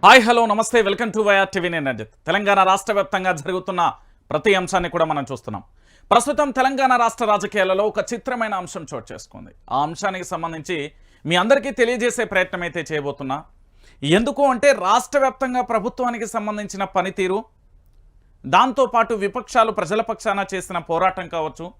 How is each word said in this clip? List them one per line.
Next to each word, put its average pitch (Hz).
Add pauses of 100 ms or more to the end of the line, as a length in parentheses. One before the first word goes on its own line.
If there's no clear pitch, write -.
హాయ్, 233
హలో, 233
నమస్తే, 220
welcome 202
to 220
వైఆర్ 196
టీవీ, 180
నేను 156
రంజిత్. 110 (160)
తెలంగాణ 196
రాష్ట్ర 190
వ్యాప్తంగా 190
జరుగుతున్న 180 (380)
ప్రతి 156
అంశాన్ని 180
కూడా 165
మనం 147
చూస్తున్నాం. 110 (480)
ప్రస్తుతం 277
తెలంగాణ 262
రాష్ట్ర 233
రాజకీయాలలో 202
ఒక 208 (140)
చిత్రమైన 226
అంశం 175
చోటు 117
చేసుకుంది. - (220)
ఆ 135
అంశానికి 180
సంబంధించి 165 (340)
మీ 165
అందరికీ 233
తెలియజేసే 240
ప్రయత్నం 185
అయితే 170
చేయబోతున్నా. 143 (580)
ఎందుకు 233
అంటే, 262
రాష్ట్ర 269
వ్యాప్తంగా 262
ప్రభుత్వానికి 240
సంబంధించిన 208
పనితీరు, 190 (1000)
దాంతోపాటు 233
విపక్షాలు 220
ప్రజల 202
పక్షాన 208
చేసిన 180
పోరాటం 175
కావచ్చు 160